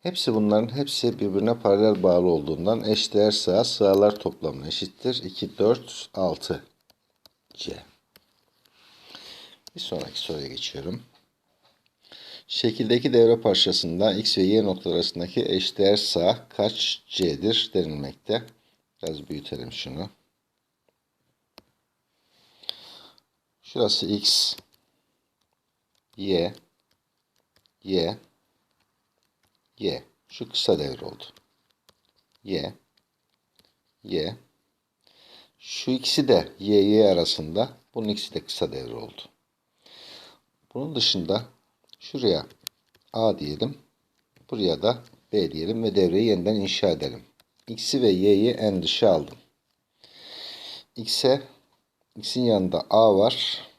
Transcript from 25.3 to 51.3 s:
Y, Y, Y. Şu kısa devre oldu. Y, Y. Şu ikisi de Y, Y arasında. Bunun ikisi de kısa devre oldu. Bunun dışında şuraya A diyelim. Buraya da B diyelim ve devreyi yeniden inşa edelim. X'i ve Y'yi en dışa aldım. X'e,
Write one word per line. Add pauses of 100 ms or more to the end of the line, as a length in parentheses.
Y, (1300)
Y, (1600)
Y. (260)
Şu
kısa
devre
oldu. (1200)
Y, (1300)
Y. (1200)
Şu
ikisi
de
Y,
Y
arasında. (160)
Bunun
ikisi
de
kısa
devre
oldu. (1500)
Bunun
dışında (540)
şuraya (680)
A
diyelim. (760)
Buraya
da (300)
B
diyelim
ve
devreyi
yeniden
inşa
edelim. (440)
X'i
ve
Y'yi
en
dışa
aldım. (1600)
X'e, (760)